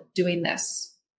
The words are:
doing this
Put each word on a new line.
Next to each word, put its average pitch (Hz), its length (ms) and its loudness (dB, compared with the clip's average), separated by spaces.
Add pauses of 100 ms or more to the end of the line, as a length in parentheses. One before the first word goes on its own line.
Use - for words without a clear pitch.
(140)
doing 175 280 2
this - 520 -2 (240)